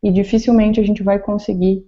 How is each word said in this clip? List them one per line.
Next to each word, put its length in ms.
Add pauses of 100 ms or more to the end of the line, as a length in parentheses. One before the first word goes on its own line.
E 100
dificilmente 680
a 20
gente 180
vai 160
conseguir, 720